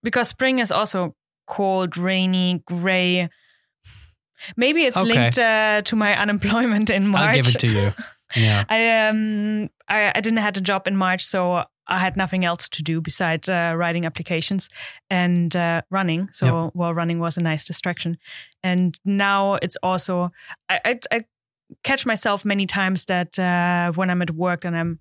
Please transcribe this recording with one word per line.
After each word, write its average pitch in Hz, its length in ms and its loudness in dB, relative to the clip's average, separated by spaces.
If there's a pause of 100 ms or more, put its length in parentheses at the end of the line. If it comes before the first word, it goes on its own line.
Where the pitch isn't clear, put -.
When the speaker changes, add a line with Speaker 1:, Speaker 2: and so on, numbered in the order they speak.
Speaker 1:
Because 233 280 0
spring 262 300 0
is 233 120 0
also 185 420 0 (320)
cold, 185 520 -2
rainy, 185 680 0
gray. 180 640 0 (1300)
Maybe 294 300 2
it's 247 120 0
Speaker 2:
Okay. 190 160 2
Speaker 1:
linked, 120 240 4
uh, 220 460 2
to 226 120 -2
my 208 220 2
unemployment 208 720 0
in 196 180 2
March. 190 200 4
Speaker 2:
I'll 220 60 4 (100)
give 120 40 4
it 120 120 4
to 120 80 2
you. 101 300 2
Speaker 1:
<laughs> - 40 -16 (340)
Speaker 2:
Yeah. 107 340 4
Speaker 1:
I, 226 380 2
um, 214 640 0 (180)
I, 208 280 2
I 220 60 0
didn't 226 160 2
have 208 180 0
a 196 60 -4
job 190 260 -2
in 196 80 -2
March, 185 300 0
so 180 380 0 (240)
I 185 100 -2
had 185 180 0
nothing 185 300 -2
else 175 240 -2
to - 140 -8
do 165 180 -2
besides, 165 480 -2
uh, 170 260 0
writing 170 300 -2
applications 165 640 -4 (400)
and, 175 460 2
uh, 170 340 0
running. 185 420 -2
So - 140 -2 (200)
Speaker 2:
Yep. - 100 -8
Speaker 1:
while 170 180 -2
running 170 260 -2
was 165 180 -2
a 175 40 -2
nice 156 240 -2
distraction. 170 540 -4 (440)
And 180 400 0
now 196 600 2
it's 180 180 -4
also, 180 500 -2 (380)
I, 185 160 0
I, 240 140 -2 (120)
I 233 80 0 (640)
catch 269 220 -2
myself 214 400 0
many 196 220 0
times 190 380 0
that, 180 340 -2
uh, 175 540 2
when 185 180 0
I'm 180 100 0
at 170 80 -2
work 175 340 -2
and 170 140 -4
I'm 165 240 -4